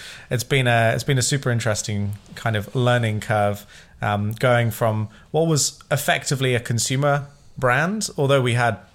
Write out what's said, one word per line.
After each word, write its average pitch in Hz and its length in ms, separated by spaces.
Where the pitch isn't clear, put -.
it's 120 140
been 131 220
a, 117 280
it's 123 80
been 135 160
a - 20
super 139 300
interesting 104 640
kind 113 220
of 101 180
learning 120 460
curve, 104 460
um, 104 300
going 120 400
from 107 380
what 156 160
was 151 300
effectively 135 640
a 113 40
consumer 135 640
brand, 156 640
although 139 240
we 123 140
had, 120 220